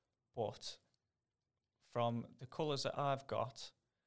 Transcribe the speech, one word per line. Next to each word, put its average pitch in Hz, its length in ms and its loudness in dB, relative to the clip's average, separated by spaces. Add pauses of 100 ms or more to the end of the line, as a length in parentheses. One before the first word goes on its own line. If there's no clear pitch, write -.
(360)
but - 400 -2 (1160)
from 120 320 2 (160)
the 127 60 -12
colours 143 380 0
that - 140 0
I've 139 280 2
got, - 440 -2 (360)